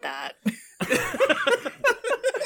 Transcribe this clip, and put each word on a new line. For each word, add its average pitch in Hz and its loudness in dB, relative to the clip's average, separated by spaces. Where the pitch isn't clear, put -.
that. 139 -8
<laughs> - 0